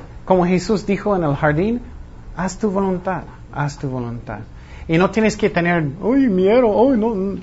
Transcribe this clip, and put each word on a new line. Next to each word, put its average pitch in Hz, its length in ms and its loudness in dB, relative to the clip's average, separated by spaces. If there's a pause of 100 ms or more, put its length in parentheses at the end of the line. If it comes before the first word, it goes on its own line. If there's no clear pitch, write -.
(260)
como 185 200 4
Jesús 180 400 2
dijo 202 300 0
en 175 100 0
el 143 100 2
jardín, 170 460 0 (560)
"Haz 170 200 -6
tu 214 140 0
voluntad, 185 520 -2 (280)
haz 143 260 -4
tu 143 120 -6
voluntad." 117 500 -8 (480)
Y 160 100 2
no 190 120 4
tienes 214 260 2
que 208 140 2
tener, 170 360 2 (160)
"Uy, 262 280 2
miedo, 202 380 4
uy, 220 300 4
no, 196 460 -2